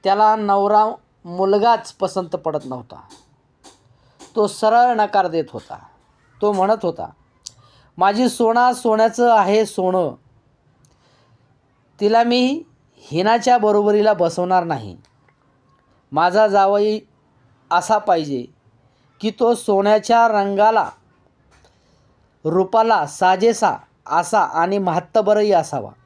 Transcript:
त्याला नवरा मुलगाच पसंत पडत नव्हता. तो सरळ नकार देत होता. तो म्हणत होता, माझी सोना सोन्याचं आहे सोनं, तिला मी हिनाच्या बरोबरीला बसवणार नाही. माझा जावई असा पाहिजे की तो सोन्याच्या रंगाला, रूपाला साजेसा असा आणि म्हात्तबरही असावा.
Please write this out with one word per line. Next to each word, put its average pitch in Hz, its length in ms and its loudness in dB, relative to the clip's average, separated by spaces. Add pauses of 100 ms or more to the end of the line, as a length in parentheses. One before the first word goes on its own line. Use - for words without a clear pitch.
त्याला 214 320 2
नवरा 208 480 2 (400)
मुलगाच 196 680 0
पसंत 185 360 -6
पडत 156 360 -6
नव्हता. 127 380 -14 (1300)
तो 214 100 2
सरळ 233 480 2
नकार 202 320 0
देत 160 240 -4
होता. - 280 -16 (640)
तो 208 100 0
म्हणत 202 320 0
होता, - 260 -8 (880)
माझी 208 300 0
सोना 240 440 2
सोन्याचं 226 640 2
आहे 208 300 2
सोनं, 185 480 -4 (1900)
तिला 226 240 2
मी 254 380 0 (400)
हिनाच्या 220 560 0
बरोबरीला 208 540 2
बसवणार 180 520 0
नाही. 113 320 -8 (1160)
माझा 180 360 2
जावई 208 520 0 (680)
असा 180 280 0
पाहिजे 151 480 -2 (720)
की 214 100 -2 (100)
तो 240 140 2
सोन्याच्या 214 720 2
रंगाला, 202 640 0 (1500)
रूपाला 190 640 0
साजेसा 185 680 0 (300)
असा 170 340 0
आणि 175 380 -2
म्हात्तबरही 202 720 0
असावा. 139 380 -2 (160)